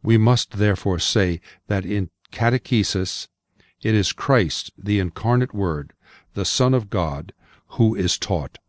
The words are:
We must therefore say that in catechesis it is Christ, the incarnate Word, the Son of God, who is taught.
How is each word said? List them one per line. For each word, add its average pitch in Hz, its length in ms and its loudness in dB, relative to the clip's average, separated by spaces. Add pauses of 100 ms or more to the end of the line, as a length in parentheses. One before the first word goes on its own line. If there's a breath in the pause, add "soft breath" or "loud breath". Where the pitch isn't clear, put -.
We 113 140 4
must 113 360 4
therefore 98 460 0
say 90 420 0 (260 loud breath)
that 98 180 -2
in 98 260 -4 (220)
catechesis 117 920 -2 (560 soft breath)
it 110 100 0
is 104 200 2
Christ, - 680 0
the 101 220 -2
incarnate 120 520 -2
Word, 82 400 -4 (420 soft breath)
the 98 100 -4
Son 131 280 2
of 113 160 0
God, 82 440 -4 (380 soft breath)
who 110 260 2
is 90 200 0
taught. 78 420 -4 (100)